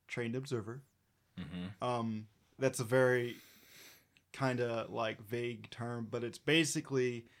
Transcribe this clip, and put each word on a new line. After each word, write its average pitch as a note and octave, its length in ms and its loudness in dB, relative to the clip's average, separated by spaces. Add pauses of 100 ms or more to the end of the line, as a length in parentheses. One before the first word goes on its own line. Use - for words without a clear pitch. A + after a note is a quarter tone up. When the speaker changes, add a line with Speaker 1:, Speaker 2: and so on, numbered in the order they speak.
Speaker 1:
trained A#2 280 -4
observer. B2 460 -4 (580)
Speaker 2:
Mm-hmm. F2+ 460 -8
Speaker 1:
Um, A2+ 420 -2 (300)
that's C3 220 0
a B2 60 -2
very B2+ 500 4 (960)
kinda, B2 580 0
like, A2+ 320 0
vague A#2+ 480 -4
term, A#2+ 400 -4
but A#2+ 140 -2
it's A#2 140 -6
basically, C3+ 880 2 (140)